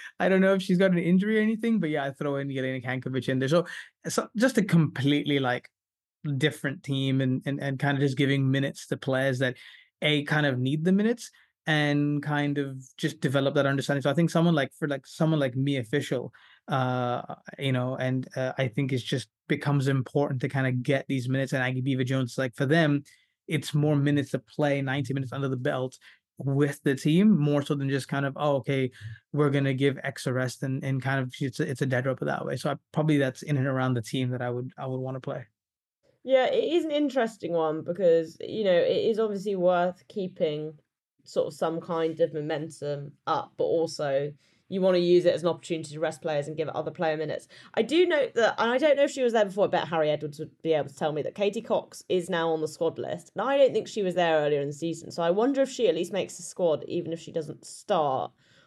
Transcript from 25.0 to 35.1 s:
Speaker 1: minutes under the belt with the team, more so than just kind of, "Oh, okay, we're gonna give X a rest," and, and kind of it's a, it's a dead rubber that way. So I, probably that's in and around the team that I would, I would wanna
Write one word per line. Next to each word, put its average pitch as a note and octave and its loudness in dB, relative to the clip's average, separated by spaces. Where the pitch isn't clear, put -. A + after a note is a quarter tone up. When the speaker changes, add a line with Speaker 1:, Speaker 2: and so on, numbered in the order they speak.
Speaker 1:
minutes C3+ -6
under C#3 -4
the C3 -2
belt C3 -4
with C#3 0
the C#3 4
team, F3+ 4
more D3 2
so D3 -2
than C#3 -2
just C3+ -2
kind C#3 -2
of, C3+ -4
"Oh, D3 0
okay, C3 -2
we're D3 2
gonna C#3 2
give C#3 2
X - -8
a C3 -2
rest," B2+ -4
and, C3+ -4
and C3+ -2
kind C3+ 0
of B2+ -6
it's C#3 -4
a, D#3 -2
it's C3+ -4
a C3+ 0
dead B2+ 0
rubber C3 -2
that C#3+ -4
way. C#3 -6
So C#3+ -4
I, C#3+ -4
probably D#3 2
that's C3 -2
in D3 -2
and C3 0
around C3 0
the A#2 -2
team B2+ -4
that B2 -6
I B2 -4
would, B2 -6
I C3+ -8
would C3 -6
wanna C3 -8